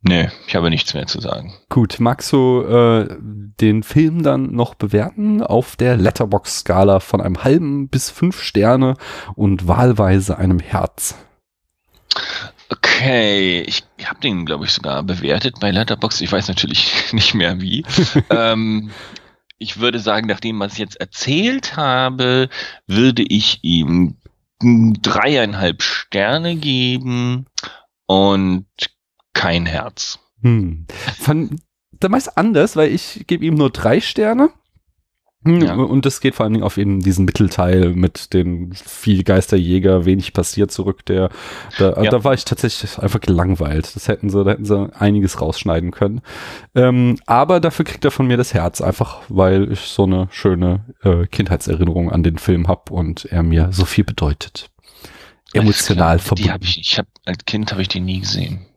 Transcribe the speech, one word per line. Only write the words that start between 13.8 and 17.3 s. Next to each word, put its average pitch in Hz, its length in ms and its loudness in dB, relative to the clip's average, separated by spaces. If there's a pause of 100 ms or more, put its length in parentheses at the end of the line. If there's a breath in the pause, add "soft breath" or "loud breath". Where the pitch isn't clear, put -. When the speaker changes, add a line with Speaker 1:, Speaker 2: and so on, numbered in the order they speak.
Speaker 1:
hab - 160 -10
den, 95 240 -2
glaub 78 180 -6
ich, - 100 -2
sogar 71 280 -4
bewertet 90 580 -4
bei 101 120 -2
Letterboxd. 101 500 -2
Ich 87 100 -4
weiß 101 180 -2
natürlich - 420 -2 (120)
<laughs> - 100 -8
nicht 107 200 0